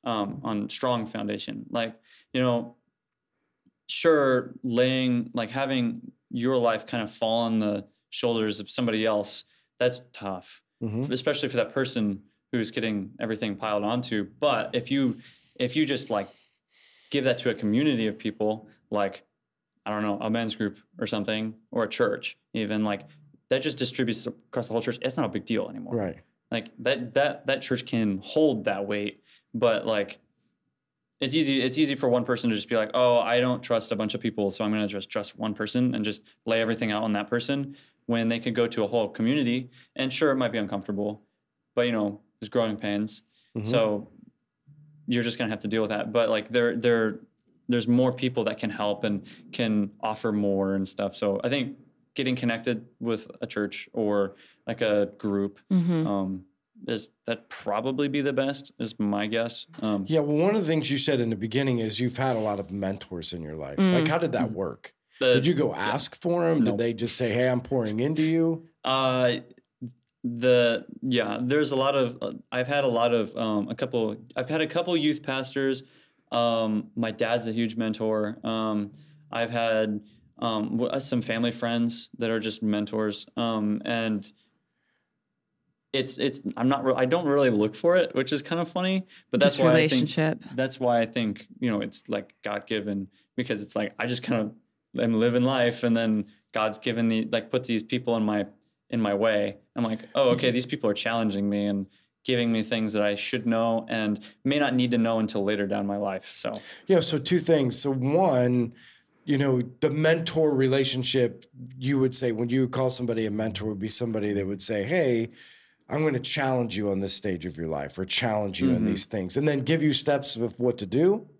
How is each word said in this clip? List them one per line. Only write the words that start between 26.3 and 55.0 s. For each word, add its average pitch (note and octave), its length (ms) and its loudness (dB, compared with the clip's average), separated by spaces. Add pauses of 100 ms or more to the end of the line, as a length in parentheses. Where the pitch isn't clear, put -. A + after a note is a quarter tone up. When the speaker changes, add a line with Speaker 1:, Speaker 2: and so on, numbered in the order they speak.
Speaker 1:
Like, A2+ 300 -6
that, B2 360 -2
that, C#3 320 2
that C3+ 140 -2
church - 240 -2
can G#2 380 0
hold A2+ 420 2
that G2+ 220 -2
weight, G#2 340 -4 (320)
but, A#2 320 2
like, G#2 340 -2 (1000)
it's C3+ 160 -2
easy, C3+ 260 2
it's C3 160 0
easy C#3 180 2
for C3 120 0
one A#2+ 160 4
person A#2+ 260 0
to G#2+ 60 2
just G#2 140 -4
be A#2+ 80 2
like, G#2+ 160 0
"Oh, B2 240 6
I A#2+ 240 4
don't B2 200 0
trust A2+ 300 0
a A2+ 60 0
bunch G#2+ 160 -2
of G2 80 -6
people, G#2 300 0
so - 120 -4
I'm G#2+ 80 0
gonna G#2+ 160 0
just G2 220 -6
trust - 280 -6
one A2 160 -4
person B2 400 0
and G#2+ 120 -2
just G#2 180 -4 (220)
lay A2+ 160 2
everything A2+ 320 0
out G#2+ 100 -2
on A2 80 0
that G#2 160 -2
person," C#3 480 -2 (300)
when A#2 240 0
they A#2 100 0
could A#2 160 -4
go A#2 120 2
to A2+ 180 0
a - 20 -2
whole A2 220 0
community. B2+ 600 0 (280)
And C3 160 -2
sure, D#3 180 4
it C3+ 60 2
might A#2 160 0
be A#2 40 -2
uncomfortable, G#2 640 -4 (540)
but, B2 120 2
you A#2+ 40 0
know, G#2 300 -2 (180)
there's G#2+ 100 -10
growing A2 280 0
pains. G#2 460 -2 (320)
Speaker 2:
Mm-hmm. G#2+ 120 -4
Speaker 1:
So A2 420 2 (1000)
you're A#2+ 160 2
just A#2 140 -2
gonna A#2 120 -2
have A2 100 -4
to - 80 -6
deal A2 140 2
with G#2 80 0
that. A2 240 -4
But, A2+ 160 4
like, G#2+ 240 0
there, A#2+ 240 2
there, A2+ 420 2 (480)
there's A#2 220 2
more B2 240 4
people B2+ 320 -2
that A2 120 -2
can A2+ 120 -4
help G#2 340 -2
and G2+ 240 -2 (240)
can G#2+ 480 0
offer A2 320 -2
more G2 420 0
and G2 140 0
stuff. G2 300 -4
So G2+ 260 0
I B2 60 0
think C3+ 260 -2 (400)
getting B2+ 220 0
connected A#2 480 -2 (160)
with A#2 280 -4 (120)
a - 40 -4
church - 460 -4
or, G#2 440 0 (300)
like, - 140 -6
a G#2 380 2